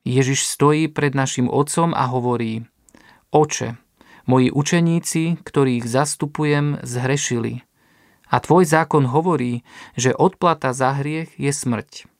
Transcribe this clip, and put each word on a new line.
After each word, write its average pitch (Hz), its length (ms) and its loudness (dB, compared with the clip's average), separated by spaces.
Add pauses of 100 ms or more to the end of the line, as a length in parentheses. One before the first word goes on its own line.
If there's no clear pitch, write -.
Ježiš 131 480 0
stojí 151 400 2
pred 147 240 -2
našim 131 320 -2
Otcom 147 480 0
a 127 160 0
hovorí: 120 560 -2 (640)
"Oče, 147 480 0 (480)
moji 127 240 4
učeníci, 170 960 0
ktorých 127 400 0
zastupujem, 147 960 -2
zhrešili. 123 800 -4 (640)
A 123 140 0
tvoj 175 240 4
zákon 156 420 2
hovorí, 127 540 -2 (320)
že 123 240 0
odplata 160 560 0
za 135 240 0
hriech 156 400 -6
je 139 160 -2
smrť. - 560 -6 (100)